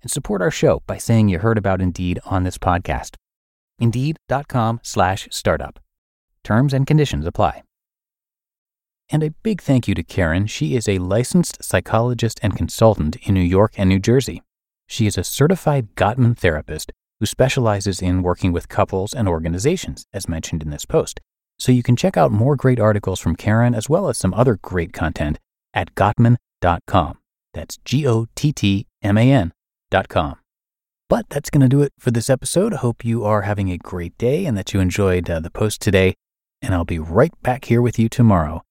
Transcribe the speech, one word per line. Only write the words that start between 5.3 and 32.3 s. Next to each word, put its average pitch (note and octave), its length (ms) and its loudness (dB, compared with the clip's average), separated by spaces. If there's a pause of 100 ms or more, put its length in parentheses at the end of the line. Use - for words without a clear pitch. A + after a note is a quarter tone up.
startup. D2 480 -4 (640)
Terms C3 300 2
and C3+ 120 0
conditions C#3 400 2
apply. - 380 -2 (1500)
And D#3 120 0
a D#3 180 -4
big A3 180 -4
thank C3 280 0
you G2 80 0
to - 80 -4
Karen. F2 420 0
She D3 300 -4
is A2+ 120 -2
a G2 120 0
licensed A2+ 640 0
psychologist A#2 800 -2
and - 120 0
consultant F2+ 680 2
in G2+ 100 0
New F#2 80 4
York F#2 340 2
and F#2+ 140 2
New F#2+ 80 4
Jersey. A#2 460 0 (440)
She A2 200 0
is G2 100 -2
a F2+ 60 -4
certified D3 720 0
Gottman A#2 420 2
therapist D2+ 560 -4 (260)
who A2 60 -2
specializes G#2 760 0
in F#2 180 2
working F2+ 300 0
with E2+ 180 -4
couples G2 460 -2
and G#2+ 120 0
organizations, F2+ 840 -2
as F#2+ 160 -8
mentioned D#2+ 320 -6
in D2+ 80 -8
this D2 160 -10
post. - 340 -4 (380)
So - 140 0
you B2 100 4
can B2 140 2
check F#3 220 0
out D3 140 4
more A#2 240 2
great B2+ 240 0
articles G#2 400 0
from E2+ 160 -2
Karen, A#2 380 2
as A2 160 -4
well F3 200 0
as A#2 80 -4
some F#2 160 -2
other A2+ 280 2
great F2 320 -6
content, - 460 -4 (340)
at F2+ 220 -6
Gottman A#2 420 4 (240)
dot E2+ 240 0
com. E2 320 -2 (360)
That's - 300 -12
G C#3 240 -2
O A#2 280 0
T D3 180 0
T G2+ 320 0 (160)
M G2+ 160 0
A B2 140 6
N F#2+ 220 2 (360)
dot - 180 0
com. G2+ 300 -4 (720)
But A3 200 0
that's - 200 -8
gonna C#3 180 4
do C#3 140 4
it C#3+ 160 0
for - 140 -2
this A#2 180 -2
episode. F3+ 440 0